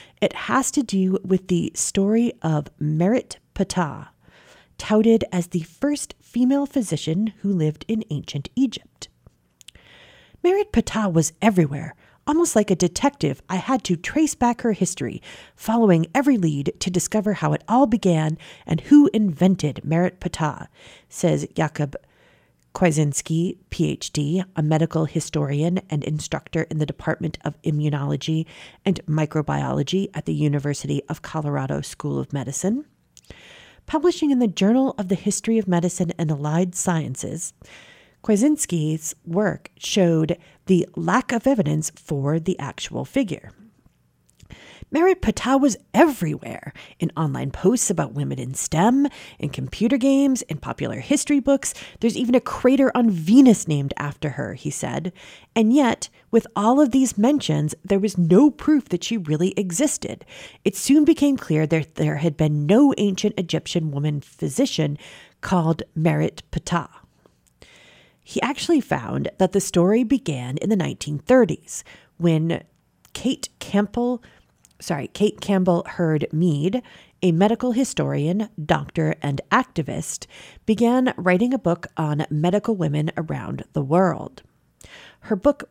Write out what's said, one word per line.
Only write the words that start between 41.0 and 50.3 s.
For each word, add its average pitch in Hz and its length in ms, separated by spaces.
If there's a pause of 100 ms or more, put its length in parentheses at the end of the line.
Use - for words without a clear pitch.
of 233 160
evidence 156 480
for 147 440
the 175 200
actual - 440
figure. - 460 (1400)
Merit 359 300
Ptah 254 360
was 262 200 (160)
everywhere, 160 800 (260)
in 165 160
online 139 360
posts 233 400
about 156 240
women 139 240
in 131 160
stem, 247 520 (300)
in 160 120
computer 214 480
games, 269 460